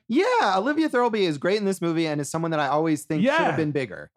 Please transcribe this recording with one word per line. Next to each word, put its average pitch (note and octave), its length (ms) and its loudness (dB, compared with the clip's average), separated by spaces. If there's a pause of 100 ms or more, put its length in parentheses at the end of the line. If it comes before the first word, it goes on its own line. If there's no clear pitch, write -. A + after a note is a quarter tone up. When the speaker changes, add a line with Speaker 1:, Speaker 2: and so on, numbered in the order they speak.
Speaker 1:
Yeah, D#4 480 2
Olivia D4 320 0
Thirlby A#3+ 340 2
is D#3 140 0
great F3 200 0
in G#3+ 60 -4
this F#3+ 180 -2
movie E3 240 0
and D3+ 140 -2
is C#3+ 100 -4
someone E3 220 -4
that D#3 80 0
I C#3+ 80 0
always D3+ 380 0
think D#3+ 180 0
should C4 80 4
have D4+ 220 2
Speaker 2:
Yeah. - 20 -4
Speaker 1:
been D3+ 160 0
bigger. F#2 460 -6